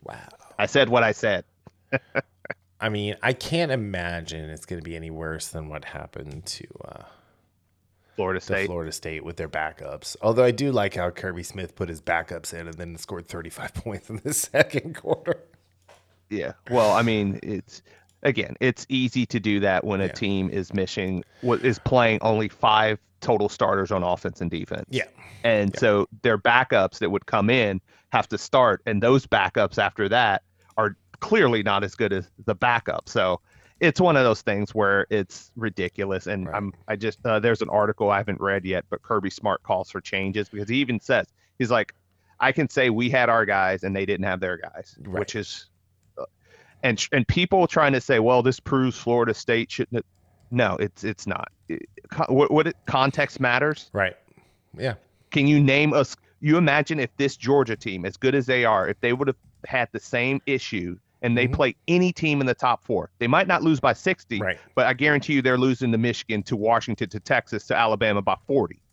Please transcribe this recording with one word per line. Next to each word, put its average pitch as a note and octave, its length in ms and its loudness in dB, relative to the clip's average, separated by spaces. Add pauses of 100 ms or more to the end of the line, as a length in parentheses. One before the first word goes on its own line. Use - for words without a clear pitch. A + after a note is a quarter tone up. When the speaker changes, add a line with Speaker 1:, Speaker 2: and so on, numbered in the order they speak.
Speaker 1:
Wow. - 240 -16 (300)
Speaker 2:
I G#2 80 0
said C3 240 2
what A#2+ 140 4
I A2+ 80 2
said. G2+ 320 -2 (480)
<laughs> - 880 -10
Speaker 1:
I A2 80 -2
mean, G#2 320 -4
I B2+ 120 0
can't E3 380 -4
imagine E2+ 760 -6
it's D#2 160 -16
gonna E2+ 160 -10
be E2 140 -12
any E2 160 -10
worse D#2+ 380 -8
than D#2 200 -10
what D2+ 160 -12
happened D2 640 -14
to, - 180 -12 (180)
uh, - 200 -20 (1120)
Speaker 2:
Florida F#2 240 -2
Speaker 1:
to - 60 -18
Speaker 2:
State. G2 220 -2
Speaker 1:
Florida E2+ 260 -6
State D#2+ 320 -10
with E2 100 -12
their D#2+ 140 -8
backups. D2+ 720 -10
Although A#2 240 4
I B2 60 4
do C#3 200 -2
like G#2 240 0
how F2+ 140 -2
Kirby F2+ 340 -10
Smith F#2 320 -12
put F2+ 140 -6
his D#2+ 120 -12
backups E2 520 -6
in E2+ 140 -12
and D#2+ 100 -14
then E2+ 200 -12
scored F2 300 -14
thirty-five - 460 -14
<laughs> - 0 -
points - 360 -12
in A2 140 -10
the D3 100 -4
second C#3+ 600 0
quarter. - 440 -4 (920)
Speaker 2:
Yeah. F2+ 240 -6 (160)
Well, A#2 240 4
I G#2+ 80 4
mean, G#2+ 420 0
it's, - 380 -10 (420)
again, A2 380 -2
it's B2 260 0
easy B2+ 380 0
to - 140 -2
do G#2 220 0
that F#2+ 220 2
when G2+ 160 -2
a F#2+ 60 0
Speaker 1:
Yeah. F2 80 -2
Speaker 2:
team G2 360 -2
is F#2+ 240 -6
missing, F#2+ 520 -4 (160)
what A#2+ 240 0
is B2 140 2
playing A#2 420 2
only A2 260 0
five A2 520 2 (200)
total G#2 300 0
starters G2 420 0
on F#2+ 120 0
offense F2+ 360 -2
and F2 100 -4
defense. - 400 -8
Speaker 1:
Yeah. B2 140 -4 (400)
Speaker 2:
And G#2 300 2
Speaker 1:
Yeah. - 80 -8
Speaker 2:
so G#2 260 4 (140)
their A2 160 2
backups A#2 600 2
that G2 100 0
would G2 160 -2
come G#2 240 2
in G#2+ 320 2 (320)
have - 160 0
to A2 80 -4
start, A#2+ 480 2
and G#2+ 180 0
those B2+ 240 4
backups G2 500 0
after G2+ 320 0
that A2 340 2 (340)
are G#2 180 0 (240)
clearly B2+ 440 2
not G2 200 0
as G2 120 -8
good G#2 180 0
as F#2+ 160 -4 (160)
the A2 100 0
backup. A#2+ 540 -2
So F#2 320 0 (400)
it's E3 200 2
one F3 160 6
of C3 60 6
those A2+ 180 4
things G#2 320 -4
where G2 360 2
it's - 460 -4
ridiculous. G2 720 -4
And F#2+ 200 -4
Speaker 1:
Right. D#2+ 80 -8
Speaker 2:
I'm, G2+ 180 -6 (140)
I G#2+ 80 -4
just, G#2 300 -6
uh, A2+ 140 2
there's A2+ 220 2
an A2 80 -4
article G#2 400 2
I G2+ 80 4
haven't G2+ 220 -4
read G2 260 0
yet, F#2 240 -2
but - 140 -6
Kirby G2+ 260 -2
Smart G2 340 -4
calls F#2 280 -4
for G2 100 -8
changes G2 480 -6
because G#2 200 -10
he B2 80 0
even B2 220 -2
says, - 280 0 (320)
he's A#2+ 120 0
like, A2+ 220 0 (460)
"I C3 120 2
can C#3 180 0
say B2+ 200 2
we A#2 200 0
had A#2+ 200 2
our A2+ 160 4
guys F#2+ 380 0
and G2 120 -4
they G2 100 -2
didn't F#2+ 200 -2
have F#2 140 -2
their F2+ 180 -4
guys," - 440 -16
Speaker 1:
Right. F#2 180 -8
Speaker 2:
which - 160 -6
is - 300 -10 (1200)
and, A#2+ 260 0
and C3 160 2
people F3+ 400 2
trying D3 260 4
to C3 60 2
say, B2 200 2
"Well, A#2+ 240 4
this B2+ 160 2
proves C3 380 0
Florida A#2 360 0
State A#2 380 -2
shouldn't - 240 -4
have," A#2 100 -4 (460)
no, A2+ 260 2
it's, - 260 -4
it's G2+ 220 -6
not. - 260 -6 (160)
It, - 220 -10 (220)
co-, - 200 -2
what, C3 200 4
what D3+ 160 4
it, E3 80 -6 (100)
context C3+ 540 0
matters. C3+ 520 0
Speaker 1:
Right. F#2+ 240 0 (640)
Yeah. A#2+ 160 -4 (380)
Speaker 2:
Can C#3+ 160 4
you D3 120 6
name C#3+ 340 4
us? C3+ 220 2 (260)
You D3+ 160 4
imagine D3+ 420 2
if B2+ 180 -4
this C#3 200 0
Georgia B2 380 4
team, F#2 300 -8
as G2+ 120 -6
good C3 180 0
as C3 100 2
they B2 200 2
are, G#2 220 2
if G#2 140 -4
they A#2+ 120 2
would C3+ 140 -2
have C3 100 -2 (280)
had B2 280 -2
the A2+ 60 -6
same C3 460 -2
issue G2+ 500 -4 (280)
and A#2+ 120 0
they A#2+ 100 4
Speaker 1:
Mm-hmm. B2 100 0
Speaker 2:
play C3+ 200 0 (120)
any F3+ 260 2
team D3+ 260 0
in C3+ 60 0
the B2 80 0
top A#2+ 300 -2
four, - 340 -2
they A#2 100 -2
might E3 200 2
not E3+ 160 0
lose D#3 160 2
by B2+ 140 2
sixty, A#2+ 460 -4
Speaker 1:
Right. F#2+ 200 -4 (160)
Speaker 2:
but B2+ 100 2
I B2+ 80 2
guarantee D3 400 0
you C#3 80 4
they're B2+ 160 2
losing B2+ 340 2
to A2+ 60 2
Michigan, A2+ 460 -2
to C3 120 -4
Washington, A2 540 0
to G#2+ 100 -10
Texas, A#2 480 -2
to B2+ 80 0
Alabama A2 460 2
by F#2+ 140 0 (100)
forty. C#3 340 0 (140)